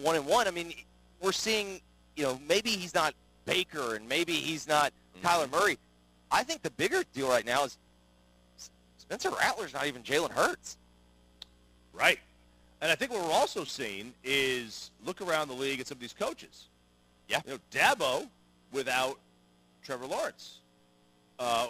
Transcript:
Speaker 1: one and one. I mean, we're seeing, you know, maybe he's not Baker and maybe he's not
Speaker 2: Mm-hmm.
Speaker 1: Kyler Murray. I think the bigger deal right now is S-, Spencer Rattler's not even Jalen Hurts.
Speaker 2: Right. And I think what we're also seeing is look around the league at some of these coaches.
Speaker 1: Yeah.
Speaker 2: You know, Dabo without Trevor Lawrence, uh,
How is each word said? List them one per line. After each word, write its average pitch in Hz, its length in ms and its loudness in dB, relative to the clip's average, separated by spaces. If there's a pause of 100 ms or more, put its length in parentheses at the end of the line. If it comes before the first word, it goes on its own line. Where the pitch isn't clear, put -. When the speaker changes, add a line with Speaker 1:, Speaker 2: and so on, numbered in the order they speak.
Speaker 1:
one 160 140 4
and 143 100 0
one. 208 220 4
I 185 40 -2
mean, 170 220 -6 (480)
we're 190 100 2
seeing, 202 480 -2 (360)
you 147 80 -2
know, 127 240 0
maybe 214 240 2
he's 180 240 -2
not 156 180 4 (320)
Baker 156 500 -2
and 107 140 -8
maybe 165 240 0
he's 147 340 -4
not 147 240 4 (260)
Speaker 2:
Mm-hmm. 185 100 -2
Speaker 1:
Kyler 165 240 2
Murray. 170 260 2 (540)
I 202 120 4
think 302 200 -6
the 156 80 -2
bigger 311 320 0 (100)
deal 131 160 -2
right 120 160 4
now 131 200 2
is - 120 -8 (800)
S-, - 120 -20 (280)
Spencer - 320 -6
Rattler's 202 440 0
not 139 140 -2
even 123 160 -6
Jalen 147 280 0
Hurts. - 460 0 (1160)
Speaker 2:
Right. 139 260 2 (640)
And 160 100 2
I 160 40 4
think 240 160 -4
what 214 120 -4
we're 160 80 0
also 208 320 2
seeing 110 500 -8 (100)
is 131 680 -2 (140)
look 185 160 -8
around 156 260 0
the 131 80 -10
league 135 240 -4
at 127 80 -10
some 139 80 -12
of 123 60 -18
these 120 120 -12
coaches. - 520 -8 (640)
Speaker 1:
Yeah. 123 160 0
Speaker 2:
You 135 80 -10
know, 123 60 -10 (120)
Dabo 160 580 2 (420)
without 131 480 0 (640)
Trevor 127 220 -8
Lawrence, 190 540 -6 (800)
uh, 120 300 0